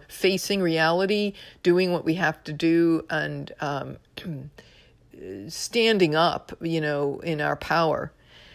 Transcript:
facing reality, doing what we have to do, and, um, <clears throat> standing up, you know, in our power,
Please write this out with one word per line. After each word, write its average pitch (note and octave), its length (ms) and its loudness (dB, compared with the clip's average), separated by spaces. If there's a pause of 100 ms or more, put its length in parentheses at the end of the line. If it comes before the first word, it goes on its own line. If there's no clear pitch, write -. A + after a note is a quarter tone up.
facing F#3+ 520 0
reality, F3+ 720 2 (300)
doing F3+ 280 4
what E3 140 -2
we D#3+ 100 0
have D#3 300 -2
to D#3 80 -10
do, E3 580 2
and, D3 400 -6 (100)
um, C3+ 360 -6 (200)
<clears throat> D3 340 -12 (1000)
standing G#3 640 2
up, D#3+ 460 0
you E3 200 -2
know, C#3+ 400 -2
in D#3+ 200 -4
our D3 160 -2
power, D#3 560 0 (420)